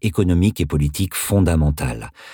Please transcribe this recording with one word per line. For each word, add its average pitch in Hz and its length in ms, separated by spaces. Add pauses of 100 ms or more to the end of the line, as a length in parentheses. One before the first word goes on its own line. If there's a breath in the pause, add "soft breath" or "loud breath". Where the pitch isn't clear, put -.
économique 92 580
et 78 60
politique 76 480
fondamentale, 73 1000 (220 loud breath)